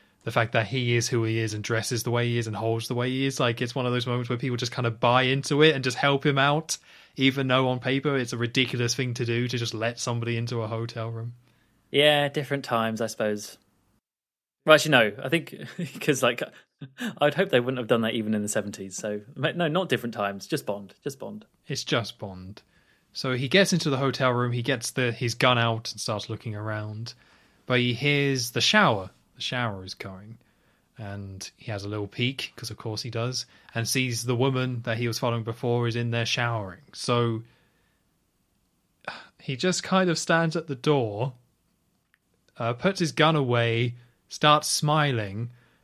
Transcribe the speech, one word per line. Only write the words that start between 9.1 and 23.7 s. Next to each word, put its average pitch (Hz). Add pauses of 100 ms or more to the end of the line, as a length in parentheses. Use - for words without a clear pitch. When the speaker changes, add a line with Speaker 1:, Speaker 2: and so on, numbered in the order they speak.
Speaker 1:
to 123
do 117
to 123
just 117
let 117
somebody 117
into 117
a 110
hotel 113
room. 117 (580)
Speaker 2:
Yeah, 147
different 139
times, 113
I 113
suppose. 104 (1080)
Well, 156
actually, 156
no, 117 (120)
I 131
think, 156 (220)
<laughs> -
'cause, 131
like, 123 (760)
I'd 147
hope 190
they 127
wouldn't 127
have 120
done 117
that 117
even 110
in 104
the 104
seventies, 98
so, 104 (140)
no, 160
not 175
different 120
times, 101
just -
Bond, 101 (120)
just 139
Bond. 107 (220)
Speaker 1:
It's -
just -
Bond. 92 (520)
So -
he 127
gets 185